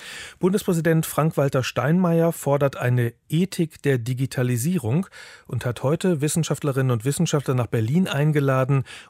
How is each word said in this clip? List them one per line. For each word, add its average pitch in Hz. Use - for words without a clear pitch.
Bundespräsident 165
Frank-Walter 143
Steinmeier 165
fordert 139
eine 123
Ethik 165
der 135
Digitalisierung 127
und -
hat -
heute 165
Wissenschaftlerinnen 139
und 113
Wissenschaftler 143
nach 120
Berlin 131
eingeladen, 139